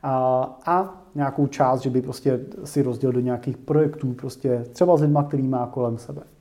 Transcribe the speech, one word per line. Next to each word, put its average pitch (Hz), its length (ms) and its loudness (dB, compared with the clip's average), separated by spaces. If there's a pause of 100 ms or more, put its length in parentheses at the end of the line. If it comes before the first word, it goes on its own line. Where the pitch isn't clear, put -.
a, 131 640 0
a 185 360 0 (120)
nějakou 143 320 0
část, 131 340 2
že 131 100 -2
by 123 120 2
prostě 131 380 -2 (240)
si - 180 0
rozdělil 127 300 0
do 123 80 2
nějakých 123 360 -2
projektů, 151 560 0
prostě 123 600 -4
třeba 175 240 4
s 147 40 4
lidma, 147 220 4
který 135 260 -2
má 123 180 -2
kolem 120 320 -2
sebe. 143 240 -14 (180)